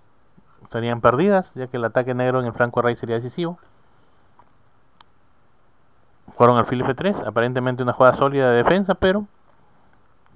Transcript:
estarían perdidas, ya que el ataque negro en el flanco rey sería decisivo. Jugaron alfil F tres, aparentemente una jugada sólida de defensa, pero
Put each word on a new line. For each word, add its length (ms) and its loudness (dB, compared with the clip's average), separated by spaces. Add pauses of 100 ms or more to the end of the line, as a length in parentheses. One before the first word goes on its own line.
(600)
estarían 400 -6
perdidas, 520 2
ya 120 -10
que 100 -10
el 80 -4
ataque 300 -2
negro 260 0
en 60 -4
el 80 -6
flanco 260 -2
rey 160 0
sería 200 -6
decisivo. 420 -8 (2750)
Jugaron 200 6
alfil 240 0
F 140 -2
tres, 240 -4
aparentemente 640 -2
una 100 -2
jugada 240 4
sólida 340 2
de 60 4
defensa, 380 2
pero 320 -2 (1080)